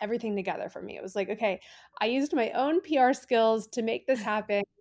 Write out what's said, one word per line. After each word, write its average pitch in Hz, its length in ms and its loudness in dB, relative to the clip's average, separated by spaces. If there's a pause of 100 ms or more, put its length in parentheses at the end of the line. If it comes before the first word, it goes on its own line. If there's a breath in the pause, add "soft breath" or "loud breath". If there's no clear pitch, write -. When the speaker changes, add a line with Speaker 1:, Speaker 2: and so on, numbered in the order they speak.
Speaker 1:
everything 220 340 -2
together 185 340 -4
for - 120 -12
me. - 160 -12
It - 60 -12
was 190 120 -10
like, 196 140 -2
"Okay, 214 320 -2 (400 loud breath)
I 220 60 2
used 269 280 0
my 226 160 2
own 302 300 2
P 311 160 0
R 254 160 6
skills 226 560 2
to 240 120 -4
make 220 260 -4
this 254 140 2
Speaker 2:
<laughs> - 20 -8
Speaker 1:
happen. 214 400 0 (180)